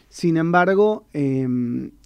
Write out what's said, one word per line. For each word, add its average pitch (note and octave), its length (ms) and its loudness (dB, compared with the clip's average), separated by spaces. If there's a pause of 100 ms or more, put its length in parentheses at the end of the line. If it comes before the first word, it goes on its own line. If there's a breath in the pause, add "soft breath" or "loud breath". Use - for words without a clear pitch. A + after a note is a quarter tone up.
Sin E3 280 -2
embargo, F#3+ 760 2
em, B2+ 800 -4 (140)